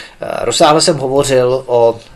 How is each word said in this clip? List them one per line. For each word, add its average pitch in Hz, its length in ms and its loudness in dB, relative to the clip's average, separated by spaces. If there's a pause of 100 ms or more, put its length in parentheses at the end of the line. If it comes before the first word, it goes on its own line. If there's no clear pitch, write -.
(220)
Eh, - 240 -8
rozsáhle 156 360 2
jsem 160 160 0
hovořil 131 720 0
o 117 320 2 (160)